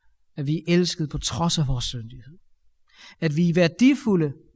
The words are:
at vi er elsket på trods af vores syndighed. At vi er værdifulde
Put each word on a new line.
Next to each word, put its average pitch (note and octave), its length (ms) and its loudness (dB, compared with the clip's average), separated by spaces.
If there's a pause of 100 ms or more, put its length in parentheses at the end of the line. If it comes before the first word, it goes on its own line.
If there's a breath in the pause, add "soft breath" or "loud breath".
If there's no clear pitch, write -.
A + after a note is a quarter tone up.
(360 soft breath)
at C#3+ 100 -6
vi D#3 100 -2
er E3 100 -8
elsket F3 440 0
på - 80 -8
trods E3 400 -4
af C#3 100 0
vores B2 160 -2
syndighed. B2 540 -12 (840 loud breath)
At D#3 160 -2
vi F3 120 4
er E3 60 2
værdifulde F3 760 2 (240)